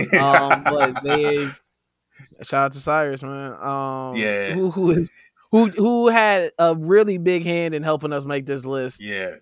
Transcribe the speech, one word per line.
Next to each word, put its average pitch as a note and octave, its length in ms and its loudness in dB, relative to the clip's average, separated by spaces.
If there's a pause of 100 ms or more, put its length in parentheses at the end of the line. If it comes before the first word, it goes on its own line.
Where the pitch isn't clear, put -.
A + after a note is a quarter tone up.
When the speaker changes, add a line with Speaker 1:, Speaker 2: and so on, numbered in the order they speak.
(180)
Speaker 1:
Um, C#3 460 4
but C3+ 400 0
they've, D3 560 0 (800)
shout C#3 240 0
out C3+ 60 -4
to C#3 60 -10
Cyrus, C#3+ 440 -2
man. C3+ 380 -10
Um, C3 560 -6
Speaker 2:
Yeah. G#2 360 -2
Speaker 1:
who, F#3 180 -2
who F3+ 220 0
is, E3+ 180 -2 (400)
who, A3 180 6
who A#3 400 2
had G#3 500 2
a E3 180 4
really F#3+ 420 4
big E3+ 260 0
hand E3+ 300 -2
in D3 80 -4
helping D3+ 300 -2
us C#3+ 120 -4
make C#3 220 -6
this C3+ 180 -6
list. C3 380 -6
Speaker 2:
Yeah. F#3+ 400 -6